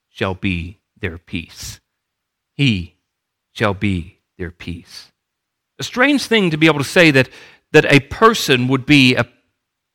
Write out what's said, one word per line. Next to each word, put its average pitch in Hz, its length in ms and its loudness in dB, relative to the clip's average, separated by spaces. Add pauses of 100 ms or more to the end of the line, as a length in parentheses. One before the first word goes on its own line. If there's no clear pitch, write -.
shall 98 260 -6
be 92 460 -8 (180)
their 85 200 -12
peace." - 640 -16 (720)
He 107 420 -2 (560)
shall 104 220 -4
be 92 440 -6 (180)
their 85 140 -12
peace. - 640 -18 (640)
A 127 60 -12
strange 269 400 -2
thing 208 260 0
to 156 60 -2
be 156 100 2
able 151 120 2
to 139 60 -4
say 170 280 4
that, 135 160 2 (420)
that 151 140 4
a 143 160 2
person 151 680 0
would 131 200 -2
be 131 280 4
a, 120 140 -2 (680)